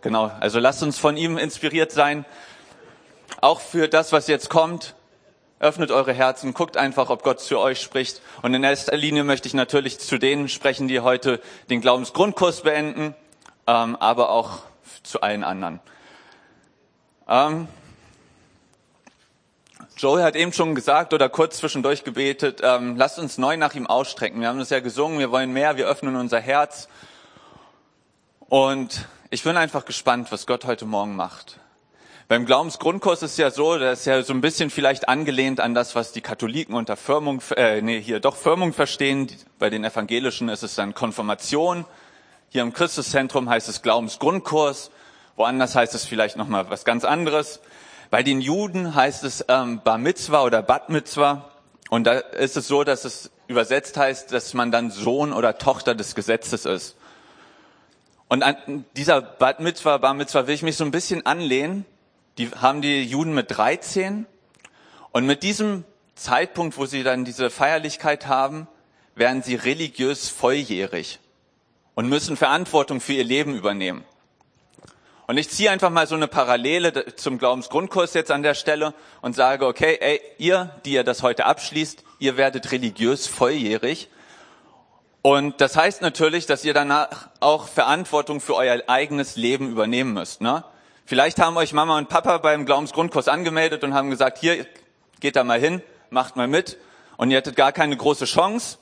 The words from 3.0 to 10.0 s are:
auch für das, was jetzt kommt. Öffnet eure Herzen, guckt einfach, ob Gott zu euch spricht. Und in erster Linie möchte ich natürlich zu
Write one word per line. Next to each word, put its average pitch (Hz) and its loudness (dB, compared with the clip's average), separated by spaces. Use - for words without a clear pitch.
auch 160 6
für 165 0
das, 156 4
was 151 4
jetzt 147 0
kommt. 165 0
Öffnet 151 2
eure 131 2
Herzen, 131 0
guckt - -4
einfach, 131 0
ob 120 -4
Gott 131 0
zu 131 -2
euch 127 0
spricht. - -6
Und 123 0
in 131 0
erster 139 2
Linie 147 0
möchte 139 0
ich 127 -10
natürlich 135 0
zu - -4